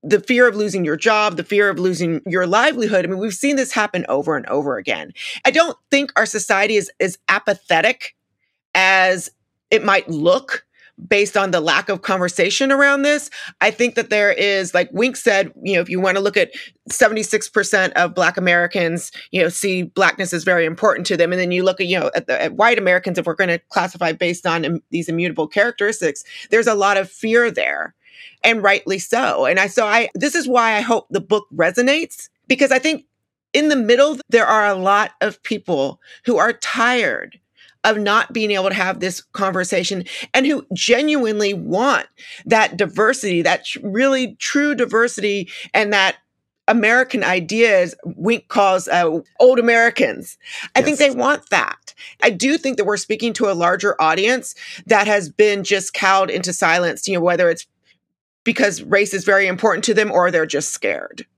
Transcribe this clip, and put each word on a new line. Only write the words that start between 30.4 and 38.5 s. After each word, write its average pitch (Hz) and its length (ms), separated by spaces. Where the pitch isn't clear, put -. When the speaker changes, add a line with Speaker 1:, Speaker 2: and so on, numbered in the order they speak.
Speaker 1:
why 233 260
I 208 80
hope 226 280
the 190 120
book 208 320
resonates, 247 760
because 269 240
I 262 80
think 302 260
in 302 180
the 294 60
middle, 247 420
there 220 160
are 214 220
a 196 80
lot 196 360
of 202 220
people 165 560
who 247 120
are 226 160
tired 233 840
of 220 140
not 208 360
being 214 180